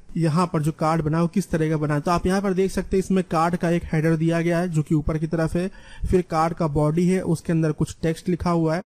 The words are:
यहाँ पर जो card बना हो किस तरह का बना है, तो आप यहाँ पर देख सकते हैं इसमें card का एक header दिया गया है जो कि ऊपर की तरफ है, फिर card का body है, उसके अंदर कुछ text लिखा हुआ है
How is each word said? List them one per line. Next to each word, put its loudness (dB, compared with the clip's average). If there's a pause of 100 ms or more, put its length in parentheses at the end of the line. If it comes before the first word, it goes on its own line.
(180)
यहाँ 2
पर -2
जो 0
card 0
बना 0
हो 2
किस -2
तरह 0
का 0
बना -2
है, 0
तो 0
आप 0
यहाँ 2
पर 0
देख 0
सकते -2
हैं 2
इसमें 0
card 0
का 0
एक 0
header 2
दिया 2
गया 2
है -2
जो 0
कि 0
ऊपर 0
की -4
तरफ -2
है, -2 (340)
फिर 2
card 0
का 0
body 2
है, 2
उसके -2
अंदर 2
कुछ -4
text -2
लिखा 0
हुआ 2
है -4 (180)